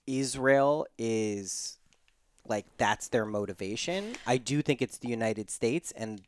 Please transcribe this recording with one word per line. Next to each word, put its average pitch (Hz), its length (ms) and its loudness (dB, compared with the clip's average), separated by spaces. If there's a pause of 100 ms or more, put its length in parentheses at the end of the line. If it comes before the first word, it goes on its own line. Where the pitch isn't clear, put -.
Israel 135 840 4 (100)
is, 107 800 -2 (720)
like, 107 180 -2 (120)
that's 107 320 2
their 113 160 2
motivation. 107 920 -4 (100)
I 127 120 2
do 135 240 0
think 143 200 0
it's - 160 -2
the 120 120 -8
United 110 400 -2
States, 131 460 -2
and 110 320 -8